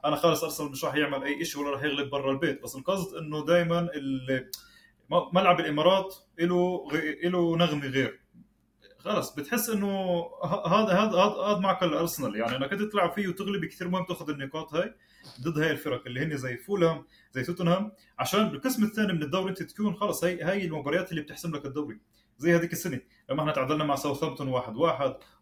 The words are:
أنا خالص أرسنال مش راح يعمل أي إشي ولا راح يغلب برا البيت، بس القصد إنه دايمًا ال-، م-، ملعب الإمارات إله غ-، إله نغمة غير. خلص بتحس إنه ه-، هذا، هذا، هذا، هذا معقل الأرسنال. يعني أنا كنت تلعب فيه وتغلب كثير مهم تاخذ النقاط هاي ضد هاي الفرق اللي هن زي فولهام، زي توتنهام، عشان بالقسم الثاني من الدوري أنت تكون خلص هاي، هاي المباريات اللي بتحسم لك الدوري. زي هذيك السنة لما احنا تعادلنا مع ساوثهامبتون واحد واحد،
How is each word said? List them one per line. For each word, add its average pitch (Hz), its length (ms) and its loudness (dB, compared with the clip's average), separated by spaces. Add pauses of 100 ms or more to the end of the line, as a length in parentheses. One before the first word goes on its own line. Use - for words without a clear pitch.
أنا 147 120 2
خالص 127 280 4
أرسنال 147 260 -4
مش - 140 -6
راح 131 100 -2
يعمل 139 300 0
أي 147 180 -2
إشي 156 160 -6
ولا 143 120 -2
راح 139 120 -4
يغلب 143 280 -2
برا 139 220 0
البيت، 139 300 0
بس - 140 -10
القصد 180 400 -2
إنه 151 280 -6
دايمًا 170 360 4
ال-، 135 680 -2 (600)
م-، 170 260 2
ملعب 180 240 6
الإمارات 170 540 4 (260)
إله 175 500 2
غ-، 151 360 -2
إله 170 300 2
نغمة 147 300 2
غير. 131 400 -2 (720)
خلص 185 360 -4
بتحس 220 360 -2
إنه 196 500 0 (220)
ه-، 190 260 -2
هذا، 196 240 4
هذا، 196 260 4
هذا، 202 220 4
هذا 196 180 2
معقل 185 300 2
الأرسنال. 151 480 -2
يعني 117 200 -2
أنا 135 100 -2
كنت 196 160 -2
تلعب 202 300 0
فيه 202 160 -2
وتغلب 190 360 -4
كثير 170 240 -8
مهم 180 160 -2
تاخذ 156 260 -6
النقاط 147 440 -8
هاي 196 200 0 (460)
ضد 151 180 -2
هاي 156 120 2
الفرق 147 360 -4
اللي 127 180 -4
هن 151 120 -4
زي 127 200 -4
فولهام، 165 480 2 (280)
زي 127 100 -4
توتنهام، 175 500 0 (260)
عشان 190 300 2
بالقسم 208 360 0
الثاني 202 280 0
من 160 100 0
الدوري 190 280 -2
أنت 185 120 -6
تكون 202 320 -2
خلص 180 300 -2
هاي، 175 180 0
هاي 190 220 0
المباريات 156 460 -2
اللي 160 120 -4
بتحسم 165 340 -8
لك 139 100 -8
الدوري. 147 340 -6 (380)
زي 170 180 4
هذيك 170 160 2
السنة 165 280 -4 (300)
لما 143 100 0
احنا 151 120 0
تعادلنا 147 320 0
مع 143 100 2
ساوثهامبتون 139 540 -4
واحد 120 280 -2
واحد، 143 380 0 (280)